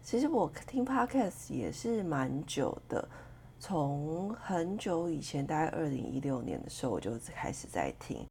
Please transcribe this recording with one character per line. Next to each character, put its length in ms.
其 160
实 80
我 240
听 180
Podcast 640
也 200
是 320
蛮 420
久 320
的， 220
从 760
很 420
久 320
以 100
前， 240
大 140
概 120
二 160
零 120
一 220
六 240
年 180
的 80
时 160
候， 60
我 80
就 180
开 180
始 160
在 300
听。 340